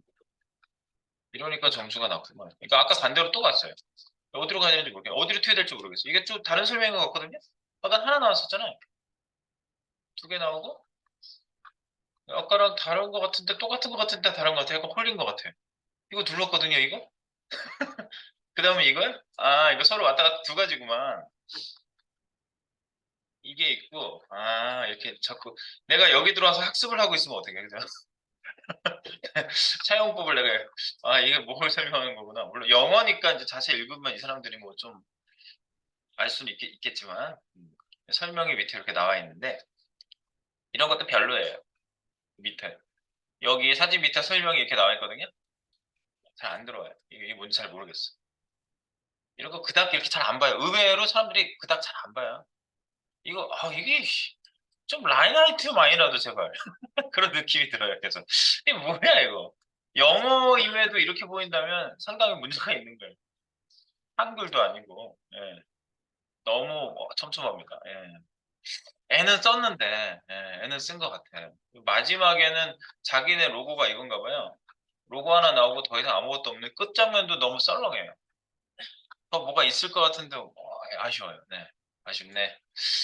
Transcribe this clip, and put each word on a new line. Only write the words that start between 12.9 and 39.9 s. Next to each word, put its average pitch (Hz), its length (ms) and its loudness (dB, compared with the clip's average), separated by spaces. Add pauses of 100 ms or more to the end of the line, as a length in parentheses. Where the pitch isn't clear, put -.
것 202 80 -4
같은데, 185 380 -4
똑같은 240 320 -4
것 233 60 -10
같은데 185 360 0
다른 156 220 0
것 143 60 0
같아요. 156 180 -2
약간 160 140 -8
홀린 226 240 -2
것 160 80 -4
같아요. - 280 -8 (600)
이거 202 100 -4
눌렀거든요, 170 560 0
이거? - 300 -2 (420)
<laughs> - 600 -10 (440)
그 165 80 -2
다음에 175 240 4
이거요? 170 340 2 (160)
아, 143 360 6
이거 143 120 0
서로 214 200 2
왔다 139 180 4
갔다 160 200 4
두 147 120 -6
가지구만. 135 720 -2 (2250)
이게 143 280 -4
있고, - 600 -10
아, 113 560 -4
이렇게 107 360 -10
자꾸 - 320 -10 (320)
내가 170 240 6
여기 160 240 6
들어와서 175 280 4
학습을 226 360 -2
하고 196 160 2
있으면 139 240 -2
어떡해, 92 240 -12
그죠? 101 140 -16 (920)
<laughs> - 1200 -4
차용법을 208 480 0
내가, 117 300 0 (400)
아, 127 160 4
이게 135 200 2
뭘 151 300 -2
설명하는 139 460 -2
거구나. 107 300 -10
물론 117 220 -8
영어니까 190 640 6
이제 - 140 -6
자세히 127 320 -4
읽으면 135 360 -8
이 101 40 -14
사람들이 127 400 -10
뭐 101 180 -20
좀 107 260 -18 (1160)
알 113 120 -2
수는 123 240 -8
있겠-, - 220 -12
있겠지만, 120 600 -10 (200)
음, 85 200 -20 (340)
설명이 170 460 -2
밑에 110 220 -6
이렇게 98 160 -10
나와 92 240 2
있는데, 87 400 -10 (1120)